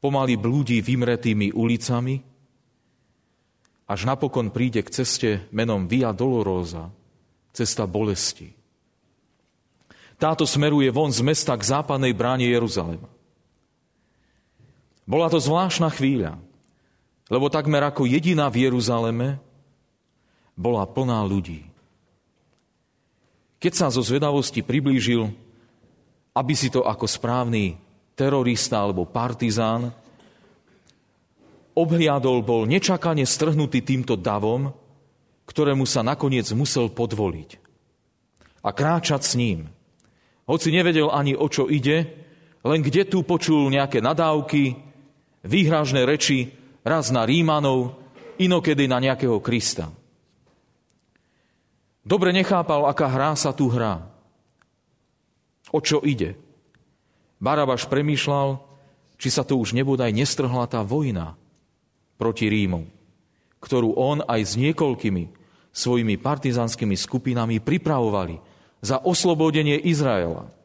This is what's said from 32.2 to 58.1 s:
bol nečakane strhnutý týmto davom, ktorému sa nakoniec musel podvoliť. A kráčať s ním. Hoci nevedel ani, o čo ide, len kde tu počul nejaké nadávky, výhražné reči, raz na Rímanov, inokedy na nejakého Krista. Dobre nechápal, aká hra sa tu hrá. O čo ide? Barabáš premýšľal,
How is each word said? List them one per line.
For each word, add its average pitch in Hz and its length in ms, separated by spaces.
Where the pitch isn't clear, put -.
bol 113 240
nečakane 165 560
strhnutý 151 560
týmto 127 320
davom, 107 560
ktorému 135 400
sa 113 160
nakoniec 131 480
musel 120 400
podvoliť. 101 640
A - 160
kráčať 151 480
s - 160
ním. 87 320
Hoci 160 240
nevedel 160 400
ani, 143 240
o 147 160
čo - 220
ide, 151 360
len 151 240
kde 185 240
tu 190 160
počul 151 480
nejaké 135 320
nadávky, 147 720
výhražné 147 640
reči, 135 480
raz 156 240
na 120 160
Rímanov, 143 720
inokedy 165 480
na 127 160
nejakého 127 400
Krista. 110 480
Dobre 185 320
nechápal, 170 480
aká 139 240
hra 135 240
sa 143 240
tu 131 160
hrá. 107 320
O 156 80
čo 151 240
ide? 113 320
Barabáš 131 480
premýšľal, 139 720